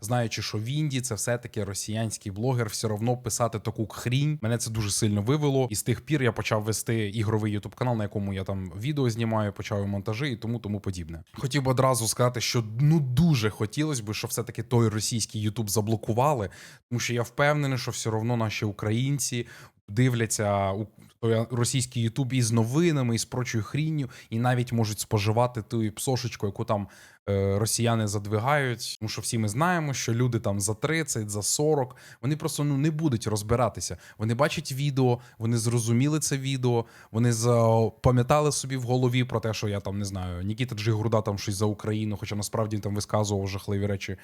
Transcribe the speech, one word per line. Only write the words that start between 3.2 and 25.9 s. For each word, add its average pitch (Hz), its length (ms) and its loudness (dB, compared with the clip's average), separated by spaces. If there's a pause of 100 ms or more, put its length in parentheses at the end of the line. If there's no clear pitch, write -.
таку 107 280 -4
хрінь. 143 560 0
Мене 117 160 0
це - 120 -4
дуже 110 200 -2
сильно 104 320 2
вивело, 135 480 2
і 107 40 -4
з - 80 -4
тих 117 180 0
пір 147 220 0
я 117 100 4
почав 107 300 0
вести 110 460 -2
ігровий 107 500 0
YouTube 104 160 -10
канал, 123 220 0
на 107 80 -2
якому 98 280 -4
я 95 120 -2
там 95 360 -4
відео 139 300 0
знімаю, 110 420 0
почав 101 320 -4
і - 20 -2
монтажі 107 400 -4
і 127 100 -4
тому, 113 220 -4
тому 104 220 -4
подібне. 82 420 -8 (100)
Хотів 135 300 -2
би 131 80 2
одразу 127 380 4
сказати, 123 320 2
що, 120 240 0 (160)
ну, 151 200 6
дуже 127 500 4
хотілось 143 500 -2
би, 104 140 -4
щоб 110 160 -6
все-таки 113 320 -4
той 117 260 4
російський 107 600 -2
YouTube 107 180 -4
заблокували, 107 800 0 (400)
тому 120 100 -2
що 120 140 -2
я 120 80 0
впевнений, 143 560 2
що 123 120 -6
все - 200 -4
одно 113 260 0
наші 113 280 -2
українці 120 840 -2 (420)
дивляться 104 840 2
у-, 101 140 -4 (340)
той 113 300 2
російський 123 580 0
YouTube 131 260 -2
із 120 180 2
новинами, 127 600 4
із 110 100 -2
прочою 120 400 -4
хрінню, 147 460 -2 (200)
і 113 80 -2
навіть 123 340 2
можуть 110 280 0
споживати 110 640 0
ту 110 280 -2